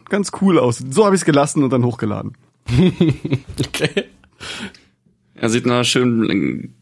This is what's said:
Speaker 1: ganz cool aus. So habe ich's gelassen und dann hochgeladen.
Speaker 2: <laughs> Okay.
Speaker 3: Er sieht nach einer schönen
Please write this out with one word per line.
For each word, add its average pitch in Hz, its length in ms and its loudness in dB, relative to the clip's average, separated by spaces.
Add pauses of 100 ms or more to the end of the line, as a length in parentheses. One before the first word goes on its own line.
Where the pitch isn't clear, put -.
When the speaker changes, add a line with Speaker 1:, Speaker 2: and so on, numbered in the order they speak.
Speaker 1:
ganz 196 220 -2 (100)
cool 190 180 4
aus. 123 300 0
So 208 160 4
habe 196 100 4
ich's 185 80 -2
gelassen 147 400 2
und 131 80 0
dann 123 140 2
hochgeladen. 104 480 -4 (340)
Speaker 2:
<laughs> 120 60 -4 (920)
Okay. - 380 -4 (1300)
Speaker 3:
Er 117 140 -4
sieht 120 160 0
nach 120 100 2
einer 123 80 0
schönen 113 1000 0